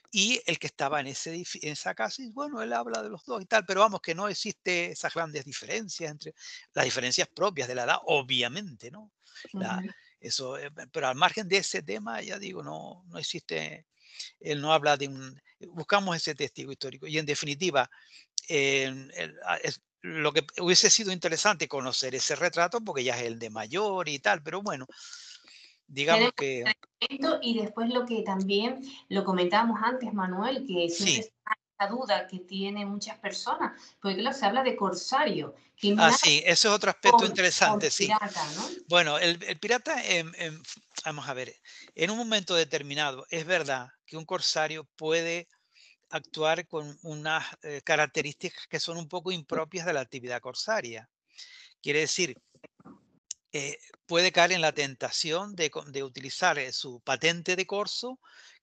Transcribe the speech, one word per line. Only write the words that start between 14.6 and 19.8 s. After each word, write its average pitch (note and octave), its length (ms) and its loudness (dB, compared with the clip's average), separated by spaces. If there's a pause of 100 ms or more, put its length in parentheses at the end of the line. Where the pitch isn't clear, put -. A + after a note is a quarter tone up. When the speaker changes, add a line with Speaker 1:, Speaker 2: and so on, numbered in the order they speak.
Speaker 1:
no D3+ 120 2
habla D3 240 4
de C#3 100 -4
un, C3+ 320 -12 (300)
buscamos F3+ 460 0
ese D#3+ 200 -4
testigo C3+ 360 -6
histórico, C3+ 360 -12
y D#3 100 -2
en D#3 80 0
definitiva, C#3+ 640 0 (580)
en C3+ 680 0
el, E2 300 -8
ah, F2 180 2
es, - 180 -6 (200)